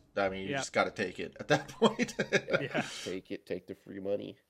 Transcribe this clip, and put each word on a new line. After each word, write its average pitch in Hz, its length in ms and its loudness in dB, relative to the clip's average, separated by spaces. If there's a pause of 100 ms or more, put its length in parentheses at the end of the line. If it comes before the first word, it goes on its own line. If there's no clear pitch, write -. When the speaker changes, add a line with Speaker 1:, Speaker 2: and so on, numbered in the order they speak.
(160)
Speaker 1:
I 98 140 4
mean, 95 160 -4
you 143 60 -2
Speaker 2:
Yeah. 139 60 0
Speaker 1:
just - 160 -4
gotta 95 180 4
take 92 280 -4
it - 200 -8
at - 100 -8
that - 180 4
<laughs> - 0 -
point. - 480 2 (440)
Speaker 2:
Yeah. - 260 0 (180)
Speaker 3:
Take 92 280 -6
it, - 140 -8
take 90 220 -4
the 98 80 -10
free 98 240 -12
money. 101 380 -4 (120)